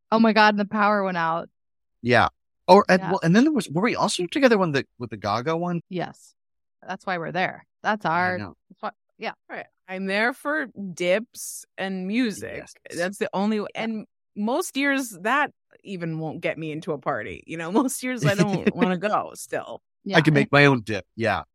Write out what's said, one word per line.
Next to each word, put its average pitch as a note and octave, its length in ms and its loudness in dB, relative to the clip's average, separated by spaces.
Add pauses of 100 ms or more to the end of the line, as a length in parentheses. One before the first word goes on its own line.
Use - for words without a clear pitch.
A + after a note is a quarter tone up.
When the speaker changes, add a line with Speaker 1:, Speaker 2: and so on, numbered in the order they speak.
(100)
Speaker 1:
Oh A3 80 4
my A3+ 140 6
God, G#3+ 220 6
and G3+ 60 0
the G#3 40 0
power G#3 400 0
went F#3 120 -4
out. E3 320 -2 (540)
Speaker 2:
Yeah. A#2 260 4 (380)
Or, G3 220 8
and, F#3 120 6
Speaker 1:
Yeah. F3+ 100 -4
Speaker 2:
well, F#3+ 120 0
and E3 140 4
then A#3+ 80 6
there D#4+ 80 2
was, A#3+ 160 -2
were D#3 140 -2
we A3+ 140 0
also G#3+ 300 -2
together C4+ 300 4
when F3+ 160 2
the, C3+ 140 0 (120)
with A#2+ 120 -10
the A2+ 80 -10
Gaga A#2 380 -2
one? F3 240 -4 (100)
Speaker 1:
Yes. - 440 -10 (520)
That's F#3 180 -10
why F3+ 140 -4
we're D#3 140 -8
there. F3 340 -4 (160)
That's G#3+ 240 -2
Speaker 2:
I D#3+ 40 0 (100)
Speaker 1:
our, F3+ 180 -2
Speaker 2:
know. F#2 160 -12 (160)
Speaker 1:
that's - 120 -20
why, G#3 80 -8 (280)
yeah. G3+ 140 -8 (180)
Speaker 3:
Right. A#3+ 160 -12 (200)
I'm F#3+ 200 -8
there G#3 260 0
for D4 340 -6 (280)
dips - 720 -4 (100)
and F#3+ 300 -6
music. F#3 580 -4 (260)
Speaker 2:
Yes. - 60 -14
Speaker 3:
That's F3+ 220 -4
the - 160 -4
only, G#3 240 0
Speaker 1:
Yeah. G3+ 60 -6 (100)
Speaker 3:
and A3 320 -8 (280)
most A#3+ 440 -2
years C4+ 320 0 (120)
that C4 280 0 (320)
even E3+ 360 -6
won't D#3+ 220 -8
get E3+ 160 -2
me D#3 160 -8
into D#3+ 200 -6
a C#3+ 60 -6
party. A2+ 480 -6
You D#3+ 120 -10
know, E3+ 140 -8
<laughs> - 0 -
most B3+ 300 -2
years B3+ 220 -4
I G3 100 2
don't G3 400 0
Speaker 2:
<laughs> - 0 -
Speaker 3:
wanna F#3 220 0
go F3+ 380 -2
still. - 480 -10 (240)
Speaker 1:
Yeah. G3 120 2
Speaker 2:
I - 20 10
can D#3 140 6
make C#3+ 180 2
my C#3+ 140 8
own C3 160 4
dip. G2+ 240 -6 (100)
Yeah. G#2 260 0 (120)